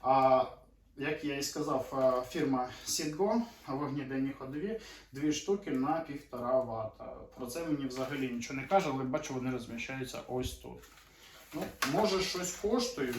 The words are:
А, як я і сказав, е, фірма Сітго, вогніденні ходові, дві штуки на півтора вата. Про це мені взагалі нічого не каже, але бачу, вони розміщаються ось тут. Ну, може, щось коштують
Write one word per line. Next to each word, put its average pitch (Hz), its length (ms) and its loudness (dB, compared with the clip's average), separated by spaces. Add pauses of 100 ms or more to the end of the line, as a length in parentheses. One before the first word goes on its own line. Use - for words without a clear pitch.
А, 131 420 8 (520)
як 147 280 -2
я 139 120 -2
і 143 60 -2
сказав, 143 500 -2
е, 131 380 4
фірма 135 380 2 (160)
Сітго, 185 580 2 (240)
вогніденні 135 720 -2
ходові, 156 420 -4 (320)
дві 147 200 0
штуки 196 380 0
на 143 300 2
півтора 131 600 0
вата. 110 440 -6 (320)
Про 127 100 -6
це 165 180 -4
мені 143 220 0
взагалі 131 420 -2
нічого 120 320 -4
не 131 60 -8
каже, 185 260 6
але 131 120 0
бачу, 139 300 -2
вони 127 160 -2
розміщаються 123 760 -6
ось 127 260 -2
тут. - 240 -14 (760)
Ну, 170 80 -4 (300)
може, 190 300 4
щось 180 300 -2
коштують 175 680 0